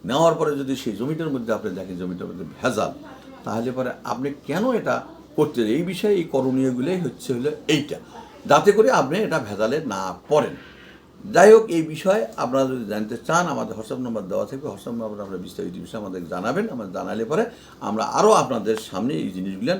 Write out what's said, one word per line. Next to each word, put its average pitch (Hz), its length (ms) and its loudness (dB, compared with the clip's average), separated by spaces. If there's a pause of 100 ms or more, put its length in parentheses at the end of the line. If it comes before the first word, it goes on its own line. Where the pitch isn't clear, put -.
নেওয়ার 156 300 4
পরে 151 240 0
যদি 135 160 -2
সেই 117 200 -4
জমিটার 156 340 -4
মধ্যে 117 240 -2
আপনি 98 220 -4
দেখেন 92 220 -8
জমিটার 90 300 -6
মধ্যে 90 180 -10 (160)
ভেজাল, 117 300 0 (520)
তাহলে 120 280 -4
পরে 123 180 -4 (140)
আপনি 127 300 -4 (140)
কেন 202 240 0
এটা 147 340 -2 (300)
করতে, 135 280 2
এই 123 200 0
বিষয়ে 190 320 0
এই 170 80 0
করণীয়গুলোই 131 760 0
হচ্ছে 139 340 -6
হলো 131 180 -2 (160)
এইটা, 147 280 0 (500)
যাতে 165 260 6
করে 220 200 6
আপনি 147 260 2
এটা 170 220 0 (100)
ভেজালে 110 360 0
না 95 300 -4 (140)
পড়েন। 143 260 4 (800)
যাই 196 200 12
হোক, 220 160 8
এই 170 120 2
বিষয়ে 185 440 0 (120)
আপনারা 135 280 2
যদি 127 200 -4
জানতে 107 320 -4 (100)
চান 170 200 2
আমাদের 120 280 -4
WhatsApp 123 240 -8
নাম্বার 113 280 -6
দেওয়া 98 180 -2
থাকবে, 139 220 -10
WhatsApp 107 280 -8
নাম্বার 107 260 -8
আপনারা 95 200 -8
বিস্তারিত 87 320 -10
বিষয়ে 90 280 -10
আমাদের 92 280 -8
জানাবেন। 123 400 -2
আমাদের 104 240 -10
জানালে 98 320 -4
পরে 170 200 0 (360)
আমরা 107 220 -4
আরও 196 280 4
আপনাদের 120 460 2 (140)
সামনে 113 220 -2
এই 127 160 -4
জিনিসগুলো 95 500 -4